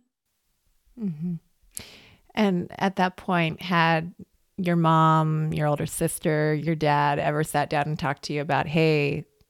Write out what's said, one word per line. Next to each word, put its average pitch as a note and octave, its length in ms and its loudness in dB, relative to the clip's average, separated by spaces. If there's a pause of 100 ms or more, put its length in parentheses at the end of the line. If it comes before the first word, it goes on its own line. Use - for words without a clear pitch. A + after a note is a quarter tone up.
(1000)
Mm-hmm. F3 360 -6 (1000)
And F#3 320 2 (100)
at F#3+ 200 -2
that F#3 200 0
point, E3+ 440 -2
had E3+ 520 0 (440)
your F3 180 0
mom, D#3+ 800 4
your D3+ 140 -2
older D3 180 0
sister, D#3 680 -2
your D3+ 220 -2
dad D3 440 2
ever D#3 240 -2
sat D3 260 -2
down D3 180 -2
and D#3 120 -4
talked C#3+ 240 -4
to D#3 100 -8
you D3 80 -4
about, C#3+ 260 -2
"Hey, D#3 580 0 (240)